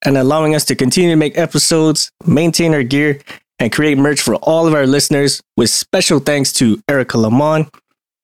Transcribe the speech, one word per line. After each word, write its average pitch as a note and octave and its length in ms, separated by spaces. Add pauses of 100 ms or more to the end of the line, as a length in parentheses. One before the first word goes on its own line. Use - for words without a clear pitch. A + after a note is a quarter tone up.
and C#3 140
allowing D3+ 380
us D3 100
to C3+ 100
continue E3+ 360
to D#3+ 40
make D3+ 220
episodes, D#3 720 (140)
maintain E3 480
our C#3+ 80
gear, C#3 400 (380)
and A#2 120
create D3+ 280
merch C#3+ 220
for G#2+ 160
all E3 300
of D#3 60
our C#3+ 140
listeners, C#3 540 (140)
with A#2+ 140
special - 500
thanks C#3 340
to A2 360
Erica C3 300
Lamont, D3 500 (540)